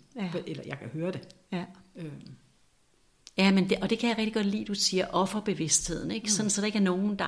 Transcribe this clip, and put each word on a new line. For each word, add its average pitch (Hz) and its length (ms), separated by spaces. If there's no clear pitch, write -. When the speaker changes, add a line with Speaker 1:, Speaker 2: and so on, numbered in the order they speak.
Speaker 1:
Ja. 190 140
Speaker 2:
Eller 156 200
jeg 139 120
kan - 100
høre 165 240
det. - 160
Speaker 1:
Ja. 180 120
Speaker 2:
Øhm. 160 140
Speaker 1:
Ja, 196 140
men 190 180
det, - 120
og 185 80
det 226 80
kan 240 100
jeg 220 100
rigtig 220 160
godt 214 120
lide, 208 180
du 202 100
siger, 185 320
offerbevidstheden, 175 1040
ikke? 214 140
Speaker 2:
Mm. 208 40
Speaker 1:
Sådan, 214 220
så 202 100
der 208 60
ikke 214 120
er 202 40
nogen, 196 360
der 190 100